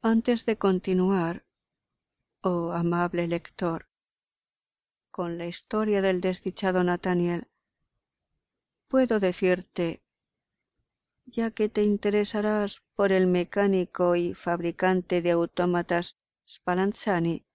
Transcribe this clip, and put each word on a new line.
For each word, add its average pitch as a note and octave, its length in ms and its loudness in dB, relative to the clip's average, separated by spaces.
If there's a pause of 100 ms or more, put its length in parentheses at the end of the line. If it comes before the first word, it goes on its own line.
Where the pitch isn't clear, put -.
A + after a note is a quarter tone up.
Antes A3+ 380 2
de A3 140 0
continuar, F#3 880 0 (960)
oh F3 300 -2
amable F3 540 0
lector, E3+ 600 -4 (1200)
con E3+ 280 -6
la E3+ 80 -8
historia G#3 560 -2
del F#3 180 0
desdichado F#3 640 -2
Nathaniel, F3 640 0 (1400)
puedo B3 320 2
decirte, F3+ 880 0 (1200)
ya A3+ 280 -4
que G#3+ 180 0
te G#3 140 0
interesarás G#3 1000 0 (120)
por G3 180 2
el F#3 140 4
mecánico F3+ 880 0
y F3 200 -2
fabricante F3 880 -2
de F3 80 0
autómatas F3 880 0 (280)
Spallanzani F3+ 1080 -2